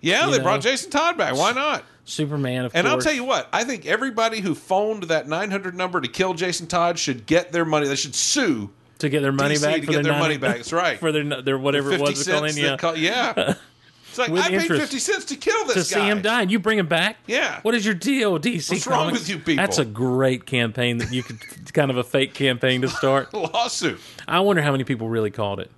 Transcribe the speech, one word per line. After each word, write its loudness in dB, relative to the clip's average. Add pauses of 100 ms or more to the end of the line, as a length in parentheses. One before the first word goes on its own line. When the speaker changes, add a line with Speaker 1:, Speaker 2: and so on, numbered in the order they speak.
Speaker 1:
Yeah, 2
Speaker 2:
You 2
Speaker 1:
they 2
Speaker 2:
know? -2
Speaker 1:
brought 2
Jason -2
Todd 0
back. 0
Why 2
not? -2 (200)
Speaker 2:
Superman, -2
of -4
Speaker 1:
And 2
I'll 2
Speaker 2:
course. 0
Speaker 1:
tell 2
you -2
what, 0
I 2
think -6
everybody 0
who 0
phoned -2
that 0
nine -2
hundred -4
number -2
to -4
kill 0
Jason -4
Todd 0
should -4
get 2
their 2
money. 2
They 0
should -4
sue 0 (280)
Speaker 2:
To -2
get 2
their 2
money 2
Speaker 1:
D 0
C 2
Speaker 2:
back 2
Speaker 1:
to 0
Speaker 2:
for -2
Speaker 1:
get 2
Speaker 2:
their 2
Speaker 1:
their 2
money 2
Speaker 2:
nine -4
Speaker 1:
back. 0
That's -8
right. 0
Speaker 2:
<laughs> -
For 0
their, -2
their 0
whatever 2
it 2
was 2
Speaker 1:
Fifty -2
Speaker 2:
they're 0
calling, 0
Speaker 1:
cents -2
Speaker 2:
yeah. 2
Speaker 1:
to -4
call, -2
yeah. 0
Speaker 2:
<laughs> -20 (460)
Speaker 1:
It's -12
like, 0
Speaker 2:
With 2
Speaker 1:
"I 2
paid 2
Speaker 2:
interest. 2
Speaker 1:
fifty -4
cents -2
to -8
kill -2
this 0
Speaker 2:
To 2
see -4
Speaker 1:
guy." 2
Speaker 2:
him 0
die, 2
and 0
you 2
bring 0
him 2
back? 0
Speaker 1:
Yeah. -2
Speaker 2:
What 2
is 2
your 2
deal, 2
D 0
C -2
Speaker 1:
What's -2
wrong 2
Speaker 2:
Comics? -2
Speaker 1:
with -8
you -4
people? 0
Speaker 2:
That's 0
a 2
great 0
campaign 0
that -4
you -2
could, -12 (160)
<laughs> -18
kind 2
of 0
a 0
fake 0
campaign 2
to 0
start. 0
Speaker 1:
<laughs> -
Lawsuit. -2 (280)
Speaker 2:
I 2
wonder 4
how 2
many 0
people -2
really 0
called -4
it. -10